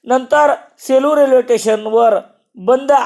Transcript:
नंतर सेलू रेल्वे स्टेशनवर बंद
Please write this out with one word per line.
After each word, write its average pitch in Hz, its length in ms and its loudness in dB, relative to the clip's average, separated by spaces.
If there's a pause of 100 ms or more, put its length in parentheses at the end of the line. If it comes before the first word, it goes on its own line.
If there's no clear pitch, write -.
नंतर 269 500 0 (240)
सेलू 277 380 0
रेल्वे 262 260 2
स्टेशनवर 220 760 0 (360)
बंद 262 380 -2 (140)